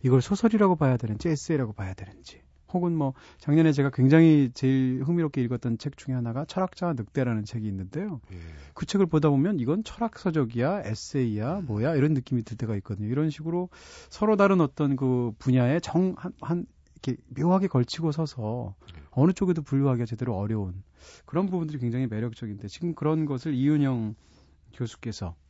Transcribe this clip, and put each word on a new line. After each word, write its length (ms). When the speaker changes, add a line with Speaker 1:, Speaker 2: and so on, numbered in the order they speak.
Speaker 1:
이걸 180
소설이라고 540
봐야 220
되는지 320
에세이라고 420
봐야 220
되는지, 480
혹은 240
뭐 200
작년에 320
제가 180
굉장히 640
제일 500
흥미롭게 380
읽었던 380
책 180
중에 160
하나가 320
철학자와 480
늑대라는 500
책이 240
있는데요. 540
Speaker 2:
예. 60
Speaker 1:
그 100
책을 220
보다 240
보면 280
이건 240
철학서적이야, 1000
에세이야, 760
Speaker 2:
음. 60
Speaker 1:
뭐야, 300
이런 180
느낌이 300
들 140
때가 180
있거든요. 320
이런 240
식으로 380
서로 240
다른 260
어떤 360
그 420
분야에 400
정-, 360
한, 160
한, 260
이렇게 180
묘하게 300
걸치고 460
서서 640
Speaker 2:
예. 140
Speaker 1:
어느 220
쪽에도 320
분류하기가 420
제대로 320
어려운 460
그런 220
부분들이 320
굉장히 260
매력적인데, 640
지금 260
그런 320
것을 300
이은영 580
교수께서 600